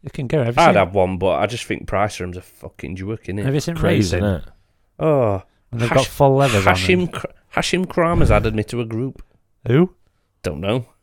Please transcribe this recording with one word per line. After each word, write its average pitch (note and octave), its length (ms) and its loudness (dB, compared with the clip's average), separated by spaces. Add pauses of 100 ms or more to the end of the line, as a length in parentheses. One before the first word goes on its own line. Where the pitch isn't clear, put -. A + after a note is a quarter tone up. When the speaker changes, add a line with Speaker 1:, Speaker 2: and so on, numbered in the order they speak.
Speaker 1:
You D3 80 -14
can C#3+ 180 -8
go. D3 160 0
Have A#2+ 140 -2
you D#3 60 4
Speaker 2:
I'd - 60 8
Speaker 1:
seen, A#2+ 60 4
Speaker 2:
have F#2 200 2
one, F#2 240 2
but F2 200 0
I F#2+ 60 0
just A2+ 200 -8
think - 220 -8
price G#2 320 -4
room's F2+ 180 -8
a F2+ 40 -14
fucking - 540 -14
joke, F#2+ 300 -10
innit? G2+ 200 -6
Speaker 1:
have C3+ 80 0
you D3+ 60 0
seen E3+ 160 -6
Speaker 3:
Crazy, G#2 420 2
Speaker 1:
racing? F2+ 100 0
Speaker 3:
innit? F2 160 -2 (560)
Speaker 2:
Oh. B2+ 440 2 (280)
Speaker 1:
And A#2 80 -8
they've A#2 80 0
Speaker 2:
Hash-, D3+ 120 0
Speaker 1:
got B2+ 80 0
full C#3 280 4
levers A#2+ 300 2
on F3+ 80 4
Speaker 2:
Hashim F3+ 380 0
Speaker 1:
them. - 100 -8
Speaker 2:
Kr-, - 380 -8
Hashim F3+ 260 -2
Kram E3+ 340 0
has D3 120 6
added G#2+ 240 2
me G#2+ 100 -2
to B2 160 -6
a A#2+ 40 -4
group. A2+ 380 -8 (440)
Speaker 1:
Who? D3+ 260 4 (480)
Speaker 2:
Don't E2 180 -6
know. A2+ 280 -4 (160)